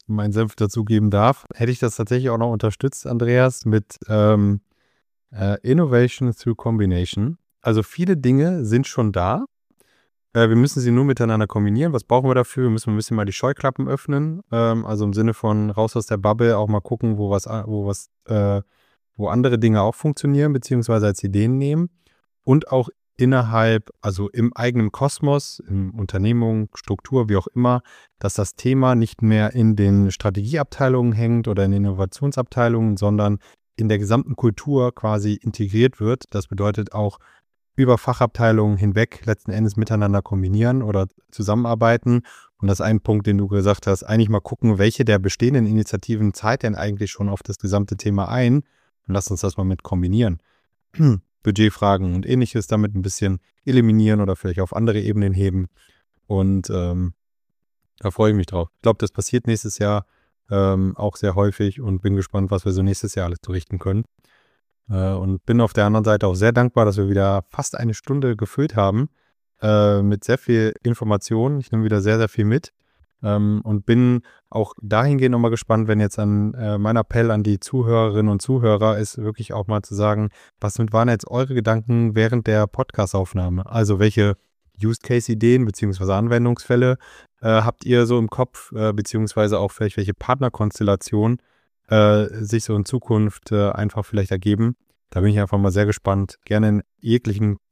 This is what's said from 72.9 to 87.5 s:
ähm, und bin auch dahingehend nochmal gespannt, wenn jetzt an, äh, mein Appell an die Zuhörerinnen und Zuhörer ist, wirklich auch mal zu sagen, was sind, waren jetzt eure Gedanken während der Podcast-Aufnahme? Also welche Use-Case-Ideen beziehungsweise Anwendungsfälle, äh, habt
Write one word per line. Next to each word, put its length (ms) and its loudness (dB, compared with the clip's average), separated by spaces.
ähm, 400 0
und 240 -4
bin 360 4
auch 320 -6
dahingehend 520 2
nochmal 180 2
gespannt, 380 0
wenn 120 2
jetzt 180 0
an, 360 0
äh, 240 -4
mein 180 0
Appell 340 0
an 120 0
die 180 0
Zuhörerinnen 720 0
und 120 0
Zuhörer 560 2
ist, 200 -6
wirklich 340 -8
auch 140 -6
mal 160 -4
zu 120 -12
sagen, 360 0
was 140 -4
sind, 180 -2
waren 160 4
jetzt 200 -2
eure 260 -4
Gedanken 600 0
während 300 0
der 200 2
Podcast-Aufnahme? 1000 -2
Also 320 0
welche 380 2
Use-Case-Ideen 840 2
beziehungsweise 480 -2
Anwendungsfälle, 800 0
äh, 80 -4
habt 360 0